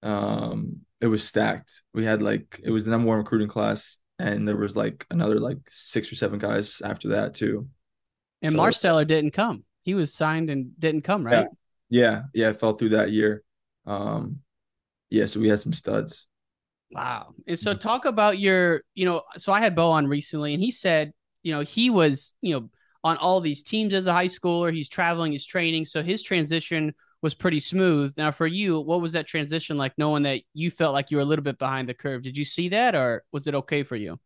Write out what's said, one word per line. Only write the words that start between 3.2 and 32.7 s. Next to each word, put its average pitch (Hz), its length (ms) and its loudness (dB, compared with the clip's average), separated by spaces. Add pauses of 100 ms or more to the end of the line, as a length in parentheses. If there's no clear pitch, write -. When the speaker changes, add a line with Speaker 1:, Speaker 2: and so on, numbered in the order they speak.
Speaker 1:
class, 107 500 -4 (200)
and 107 280 -2
there 104 100 0
was, 101 200 -2
like, 110 340 -4
another, 107 300 2
like, 131 180 -4 (100)
six - 440 -6
or - 20 -12
seven 104 240 -4
guys 104 460 -4
after 107 240 -6
that 104 260 -2
too. 107 340 -4 (760)
Speaker 2:
And 156 100 0
Speaker 1:
So 156 60 2
Speaker 2:
Marsteller 165 480 4
didn't 151 260 2
come. 196 320 -2 (180)
He 185 120 -2
was 170 180 0
signed 160 380 0
and 131 280 -6
didn't 156 240 0
come, 190 220 0
right? 117 220 4 (420)
Speaker 1:
Yeah. 123 140 6
Yeah. 110 200 2 (120)
Yeah. 113 160 4
It 107 100 -4
fell 110 140 2
through 110 160 0
that 107 220 4
year. 107 300 2 (440)
Um, 104 540 -6 (680)
yeah. 107 160 2
So 107 140 -4
we 110 80 4
had 104 120 4
some - 120 -6
studs. - 540 -6 (640)
Speaker 2:
Wow. - 440 -10 (120)
And 170 120 -4
so 208 140 -2
Speaker 1:
Mm-hmm. 202 80 -4
Speaker 2:
talk 233 240 -2
about 208 340 4
your, 185 440 4 (120)
you 190 100 -2
know, 175 180 0 (140)
so - 160 -2
I 202 80 4
had 214 140 4
Bo 165 140 4
on 156 180 4
recently, 147 480 -2
and 175 80 0
he 233 80 0
said, 156 420 0 (300)
you 165 100 -4
know, 147 80 -2
he 226 300 0
was, 160 520 4
you 160 160 0
know, 117 120 -10 (340)
on 160 140 2
all 180 220 2
these 151 220 -4
teams 214 320 -2
as 185 120 0
a 180 60 2
high 175 140 4
schooler. 175 460 0
He's 160 160 -6
traveling, 170 440 -2
he's 143 140 -8
training. 165 400 -2
So 151 160 -4
his 185 200 -2
transition 156 680 -2 (300)
was 156 120 -2
pretty 165 260 0
smooth. 156 560 2
Now 151 140 0
for 160 160 -2
you, 175 340 0
what 160 200 0
was 165 120 -4
that 160 140 -2
transition 156 500 -4
like, 135 220 -2
knowing 151 260 2
that 139 160 0 (140)
you 160 160 -2
felt 156 240 0
like 139 160 0
you 147 80 2
were 143 40 4
a 139 40 2
little 151 160 2
bit 139 160 -4
behind 131 300 -2
the 123 60 -6
curve? 131 280 -8
Did 131 140 -10
you 147 80 -2
see 175 260 -4